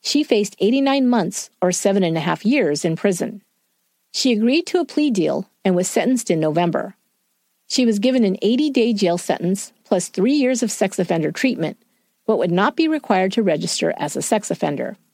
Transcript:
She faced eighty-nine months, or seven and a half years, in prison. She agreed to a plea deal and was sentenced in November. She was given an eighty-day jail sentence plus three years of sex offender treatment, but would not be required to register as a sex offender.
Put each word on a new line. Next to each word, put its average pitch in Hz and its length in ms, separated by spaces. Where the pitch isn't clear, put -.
She - 220
faced 208 380
eighty-nine 269 480
months, 202 420
or 180 120
seven 196 320
and 165 120
a 160 40
half 160 260
years, 196 380
in 165 100
prison. 180 480
She 254 200
agreed 247 340
to 370 120
a 330 60
plea 302 260
deal 170 400
and 190 100
was 180 140
sentenced 226 420
in 165 80
November. 160 560
She - 180
was 220 140
given 254 260
an 190 160
eighty-day 247 520
jail 175 260
sentence 180 540
plus 180 260
three 240 260
years 254 280
of 220 80
sex - 300
offender 160 320
treatment, - 460
but 220 120
would 170 140
not 208 240
be 320 100
required 196 460
to 233 100
register 165 540
as - 180
a - 80
sex - 300
offender. 151 440